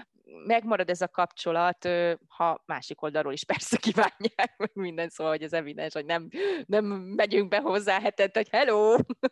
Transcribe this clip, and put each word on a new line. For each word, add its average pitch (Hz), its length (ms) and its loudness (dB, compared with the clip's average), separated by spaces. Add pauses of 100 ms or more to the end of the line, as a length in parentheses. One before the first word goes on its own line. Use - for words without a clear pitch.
(460)
megmarad 214 440 2
ez 175 100 -2
a 180 80 0
kapcsolat, 175 760 0
ö, 175 300 2 (140)
ha 165 380 0
másik 147 360 -8
oldalról 147 300 -2
is 147 160 -8
<laughs> - 40 0
persze - 240 -2
kívánják, - 800 0
meg 190 180 -4
minden, 170 340 -6
szóval, 160 240 -2
hogy 156 100 -2
ez 156 100 -6
evidens, 156 400 -4
hogy 151 120 -6
nem, 165 240 -2 (380)
nem 208 180 2 (140)
megyünk 208 500 0
be 208 120 2
hozzá 196 400 0
hetente, 202 380 0
hogy 214 100 0
"Hello!" 220 480 4 (360)